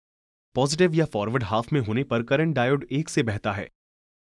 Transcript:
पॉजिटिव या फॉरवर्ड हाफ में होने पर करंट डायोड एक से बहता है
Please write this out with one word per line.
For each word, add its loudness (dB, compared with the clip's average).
पॉजिटिव 2
या 4
फॉरवर्ड -2
हाफ 0
में 2
होने -2
पर 0
करंट 0
डायोड 0
एक -2
से 0
बहता -2
है -6